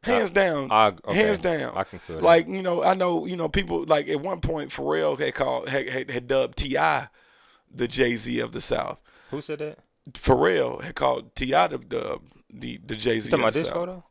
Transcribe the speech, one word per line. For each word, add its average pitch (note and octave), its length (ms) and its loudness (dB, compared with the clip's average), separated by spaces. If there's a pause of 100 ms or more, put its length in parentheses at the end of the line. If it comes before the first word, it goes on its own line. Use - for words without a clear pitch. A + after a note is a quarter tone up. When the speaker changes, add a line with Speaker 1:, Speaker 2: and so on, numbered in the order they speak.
Speaker 1:
Hands A#3 280 2
Speaker 2:
I, - 20 -18
Speaker 1:
down. E3 380 2
Speaker 2:
I, A2 160 6
okay. - 280 -2
Speaker 1:
Hands G#3+ 240 2
down. D#3+ 360 -2
Speaker 2:
I F#2+ 80 -2
can F#2 160 -10
feel - 180 -12
that. D#3+ 60 -4
Speaker 1:
Like, E3+ 240 8
you F#3 140 -6
know, F3 220 0
I F#3 100 6
know, F3+ 320 0
you F#3 100 -6
know, E3 140 -2
people, E3+ 360 -2
like, D3+ 220 2
at D3 140 -2
one F3 200 -6
point, D3+ 300 -4
Pharrell D3+ 480 -2
had C3+ 160 -2
called, C3 340 -2
had, C3+ 200 -2
had, C3 200 -6
had B2 180 -6
dubbed C3 300 0
T C#3 200 -2
I D3 320 2 (640)
the B2 140 -2
Jay-Z A#2+ 520 0
of A#2 140 -4
the A#2+ 80 -8
South. - 380 -4 (320)
Speaker 2:
Who D3 100 -8
said D3 180 -10
that? D3+ 200 -10 (340)
Speaker 1:
Pharrell C3+ 680 2
had - 140 -10
called B2+ 400 -2
T C3 180 -4
I E3+ 140 4
the, C#3+ 120 -6
the, - 400 -6 (340)
the, B2 320 -12
the A2+ 100 -8
Jay-Z A2+ 340 -2
Speaker 2:
You - 20 2
talking - 20 2
Speaker 1:
of D3 60 2
Speaker 2:
about A2+ 140 2
Speaker 1:
the C#3 60 2
Speaker 2:
this E3 80 -2
Speaker 1:
South. - 80 -4
Speaker 2:
photo? F3 360 -6